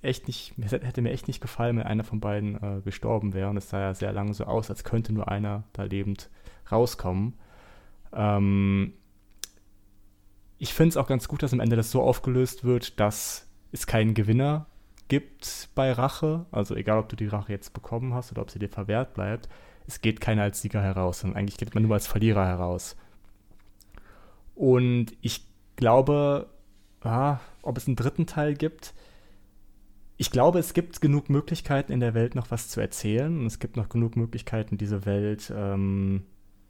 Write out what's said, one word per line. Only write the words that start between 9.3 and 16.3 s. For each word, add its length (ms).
ich 140
find's 220
auch 120
ganz 200
gut, 160
dass 80
am 80
Ende 160
das 160
so 100
aufgelöst 640
wird, 340
dass 520
es 120
keinen 280
Gewinner 540
gibt 640
bei 160
Rache. 600